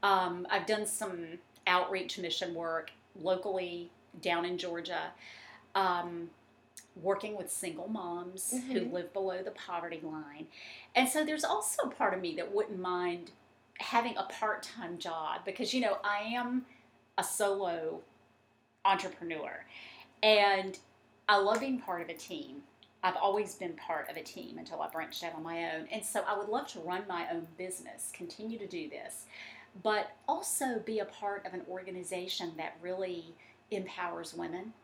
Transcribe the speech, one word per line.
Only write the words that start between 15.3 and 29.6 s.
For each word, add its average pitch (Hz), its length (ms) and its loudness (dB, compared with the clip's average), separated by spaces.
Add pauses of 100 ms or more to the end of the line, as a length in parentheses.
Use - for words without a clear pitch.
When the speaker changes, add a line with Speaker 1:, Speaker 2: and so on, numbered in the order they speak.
Speaker 1:
because, 196 280 -2
you 254 80 2
know, 202 220 4
I 208 160 2 (140)
am 247 320 0 (520)
a 190 60 2
solo 185 800 2 (840)
entrepreneur 185 800 2 (580)
and 202 540 8 (500)
I 208 120 10
love 214 200 6
being 269 200 0
part 175 220 -2
of 165 80 -6
a 170 40 -6
team. 143 500 -10 (400)
I've 185 120 4
always 202 400 2
been 170 180 -4
part 151 360 -4
of - 80 -8
a 156 60 -6
team - 340 -12
until 160 240 -8
I 160 80 -2
branched 160 340 -6
out 165 120 -4
on 160 80 -8
my 165 320 -2
own. 160 160 -6
And 214 120 -4
so - 240 0
I 208 100 2
would 208 120 -2
love 262 200 0
to 190 100 -10
run 180 280 -2
my 175 240 -2
own 170 160 -4 (100)
business, - 560 -8
continue 214 460 -8
to 196 80 -8
do 165 220 -6
this, - 340 -10 (600)